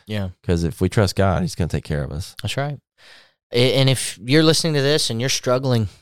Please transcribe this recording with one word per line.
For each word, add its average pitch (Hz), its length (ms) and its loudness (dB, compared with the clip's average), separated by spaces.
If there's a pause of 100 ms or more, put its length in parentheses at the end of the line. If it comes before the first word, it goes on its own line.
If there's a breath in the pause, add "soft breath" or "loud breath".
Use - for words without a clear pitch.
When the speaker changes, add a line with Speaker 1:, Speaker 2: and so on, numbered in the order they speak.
Speaker 1:
Yeah. 101 220 -6 (140)
Speaker 2:
'Cause 85 200 0
if 78 180 -4
we 92 80 2
trust 101 260 0
God, 95 260 2
he's 90 140 -4
gonna 85 140 -2
take - 140 -4
care 73 200 -4
of - 80 -8
us. 80 300 -10
Speaker 1:
That's - 160 -6
right. 143 220 -6 (720 soft breath)
A-, 120 240 4
and 135 140 4
if - 340 -2
you're 147 200 4
listening 160 320 2
to 139 60 0
this 147 280 0
and 113 100 -4
you're 131 100 -2
struggling 123 600 0 (120)